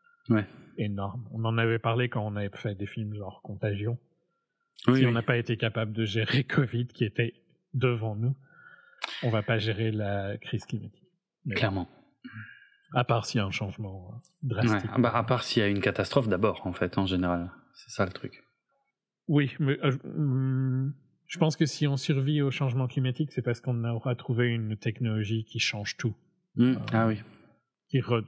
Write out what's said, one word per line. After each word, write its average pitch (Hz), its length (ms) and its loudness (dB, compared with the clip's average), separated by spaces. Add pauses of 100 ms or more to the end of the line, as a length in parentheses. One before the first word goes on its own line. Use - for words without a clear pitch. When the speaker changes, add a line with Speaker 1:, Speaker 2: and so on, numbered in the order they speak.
(280)
Speaker 1:
Ouais. 107 160 4 (340)
Speaker 2:
énormes. 101 540 -4
On 110 120 -4
en 113 140 0
avait 113 200 2
parlé 120 300 0
quand 110 180 -4
on 104 100 -4
avait 101 180 -4
fait 104 200 -6
des 101 120 -6
films 107 280 -6
genre 98 280 -12
Contagion. 104 560 -2 (880)
Speaker 1:
Oui, 127 100 8
Speaker 2:
Si 131 60 8
Speaker 1:
oui. - 20 8
Speaker 2:
on 120 60 4
n'a 117 100 2
pas 123 140 2
été 117 200 0
capable 110 360 -2
de 113 120 0
gérer 110 400 2
<laughs> - 0 -
covid 123 440 0
qui - 160 -2
était 117 300 -2 (400)
devant 117 420 0
nous, 123 200 0 (840)
on 123 80 0
va 110 120 2
pas 117 160 2
gérer 110 340 0
la 101 460 -2
crise - 280 -6
climatique. 107 420 -10 (360)
Mais 127 120 -4
Speaker 1:
Clairement. 95 320 0 (1080)
Speaker 2:
à 123 100 4
part 117 220 0
s'il - 120 0
y - 20 4
a 101 60 2
un 95 40 -4
changement, 95 600 -8
euh, 113 40 -14 (260)
drastique. 110 520 2
Speaker 1:
Ouais, 120 60 4
bah, 117 140 4
à 117 100 4
part 123 200 2
s'il - 180 2
y - 20 4
a 101 40 4
une 101 120 2
catastrophe 104 480 2
d'abord, 98 380 2
en 92 60 -2
fait, - 260 0
en 98 80 2
général. 90 440 0 (240)
C'est - 160 -20
ça - 140 0
le 98 80 -2
truc. - 320 -14 (840)
Speaker 2:
Oui, 143 300 2
mais, 143 240 2
euh, 139 220 4
hum, 131 880 0 (320)
je - 120 -10
pense 156 180 2
que 165 100 2
si 147 220 0
on 139 80 2
survit 143 460 2
au 139 80 2
changement 131 360 0
climatique, 131 460 -2
c'est 127 100 -2
parce 117 180 0
qu'on 120 240 -2
aura 117 300 -2
trouvé 123 340 0
une 110 280 -2
technologie 110 680 -2
qui - 140 -10
change 104 380 -4
tout. 107 180 -2 (420)
Speaker 1:
Hmm, 127 180 6
Speaker 2:
Euh, 113 40 -2 (140)
Speaker 1:
ah 113 160 4
oui. 107 120 0 (680)
Speaker 2:
qui 135 120 2
re-, 117 280 0